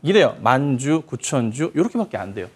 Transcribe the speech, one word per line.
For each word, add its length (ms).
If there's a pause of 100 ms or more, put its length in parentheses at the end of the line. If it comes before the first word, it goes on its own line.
이래요. 400
만 360
주, 240
구천 500
주, 240
요렇게밖에 420
안 160
돼요. 220